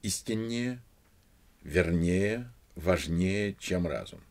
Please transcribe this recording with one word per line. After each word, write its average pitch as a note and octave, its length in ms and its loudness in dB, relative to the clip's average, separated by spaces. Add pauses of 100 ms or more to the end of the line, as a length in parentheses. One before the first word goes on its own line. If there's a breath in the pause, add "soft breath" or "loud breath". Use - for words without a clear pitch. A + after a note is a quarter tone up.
истиннее, A#2 800 -4 (800)
вернее, F2+ 880 2 (220)
важнее, F#2 880 0
чем F2+ 260 0
разум. C2+ 340 -6 (120)